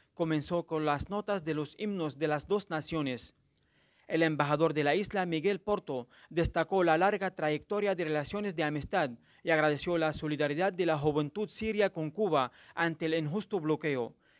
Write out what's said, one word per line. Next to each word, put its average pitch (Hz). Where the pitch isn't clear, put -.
comenzó 165
con 156
las 147
notas 202
de 156
los 147
himnos 170
de 156
las 151
dos 196
naciones. 147
El 165
embajador 151
de 147
la 143
isla, 196
Miguel 175
Porto, 151
destacó 170
la 160
larga 190
trayectoria 185
de 175
relaciones 156
de 160
amistad 151
y -
agradeció 156
la 156
solidaridad 151
de 180
la 156
juventud 147
siria 208
con 156
Cuba 156
ante 165
el 160
injusto 170
bloqueo, 147